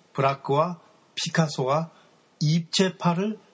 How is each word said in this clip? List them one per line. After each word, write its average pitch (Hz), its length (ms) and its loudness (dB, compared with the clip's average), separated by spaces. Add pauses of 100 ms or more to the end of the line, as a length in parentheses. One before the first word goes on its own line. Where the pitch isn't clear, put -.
(140)
브라크와 139 680 0 (360)
피카소가 156 760 -2 (480)
입체파를 175 1000 0 (160)